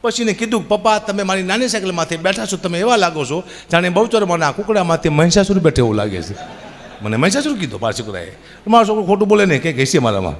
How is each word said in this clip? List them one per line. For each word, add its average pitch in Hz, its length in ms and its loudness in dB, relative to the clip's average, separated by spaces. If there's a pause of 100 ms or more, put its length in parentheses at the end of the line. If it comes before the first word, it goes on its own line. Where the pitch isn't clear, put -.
પછી 240 220 -2
એને 220 100 0
કીધું, 220 360 -2
"પપ્પા, 214 300 2
તમે 202 240 -4
મારી 190 200 -2
નાની 214 260 -2
સાયકલમાંથી 185 480 -4
બેઠા 190 300 -2
છો, 190 100 -4
તમે 175 220 -4
એવા 226 180 2
લાગો 170 280 0
છો 147 180 -6 (300)
જાણે 175 160 4
બહુચરમાના 180 640 2
કુકડામાંથી 180 560 0
મહિષાસુર 175 500 4
બેઠો 160 240 2
એવું 110 120 2
લાગે 101 280 -2
છે." 92 120 -10 (680)
મને 107 140 -2
મહિષાસુર 247 420 0
કીધો 120 200 -6
મારા 107 140 -2
છોકરાએ. 98 400 -10 (340)
મારો 226 180 6
છોકરો 214 200 0
ખોટું 202 240 2
બોલે 208 160 4
નહીં, 156 180 2
કંઈક 147 180 -2
હશે 135 180 2
મારામાં. 98 420 0